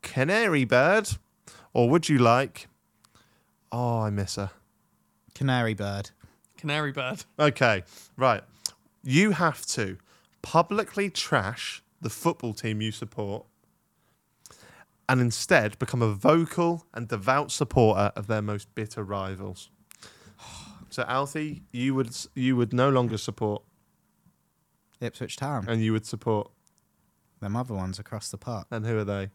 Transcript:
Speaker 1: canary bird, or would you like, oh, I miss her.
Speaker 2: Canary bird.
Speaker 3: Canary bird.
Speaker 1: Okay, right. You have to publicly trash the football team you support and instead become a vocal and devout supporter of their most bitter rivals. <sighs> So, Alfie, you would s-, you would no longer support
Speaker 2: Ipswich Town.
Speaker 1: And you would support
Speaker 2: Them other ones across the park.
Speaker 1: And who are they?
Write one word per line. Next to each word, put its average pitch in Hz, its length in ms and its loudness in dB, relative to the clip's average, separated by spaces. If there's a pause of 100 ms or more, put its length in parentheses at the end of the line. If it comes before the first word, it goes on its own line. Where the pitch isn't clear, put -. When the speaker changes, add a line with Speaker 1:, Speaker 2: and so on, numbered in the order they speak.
Speaker 1:
canary 165 600 2
bird, 151 460 4 (600)
or 120 160 4
would 160 200 4
you 143 100 4
like, 123 480 4 (1040)
oh, 117 300 0
I 107 100 0
miss 101 240 -4
her. 98 160 -6 (840)
Speaker 2:
Canary 123 400 0
bird. 101 360 -6 (460)
Speaker 3:
Canary 147 360 -4
bird. 131 320 -8 (140)
Speaker 1:
Okay, 120 460 4 (320)
right. 123 260 4 (600)
You 165 260 4
have 160 360 0
to 98 300 -4 (460)
publicly 202 680 0
trash - 720 -4 (180)
the 113 100 -6
football 127 420 -4
team 107 280 -4
you 110 100 -4
support 107 560 -8 (1600)
and 127 120 4
instead 120 580 2
become 127 220 -2
a 110 140 4
vocal 165 800 2
and 117 140 -10
devout 123 420 0
supporter 107 680 4
of 104 100 -8
their 107 140 0
most 104 340 -6
bitter 110 300 -8
rivals. 95 680 -8 (680)
<sighs> - 520 -20
So, 123 180 -4
Alfie, 143 540 -4 (100)
you 127 240 0
would 131 120 2
s-, - 260 -12
you 127 220 2
would 120 160 2
no 123 160 4
longer 120 300 2
support 104 440 -4 (1400)
Speaker 2:
Ipswich 117 360 -8
Town. 135 320 -4
Speaker 1:
And 113 140 0
you 110 100 4
would 110 140 0
support 107 440 -2 (920)
Speaker 2:
Them 104 160 -4
other 123 180 -4
ones 95 240 -6
across - 320 -12
the - 80 -14
park. 117 320 -10
Speaker 1:
And 113 160 -6
who 117 120 0
are 107 60 0
they? 98 300 -4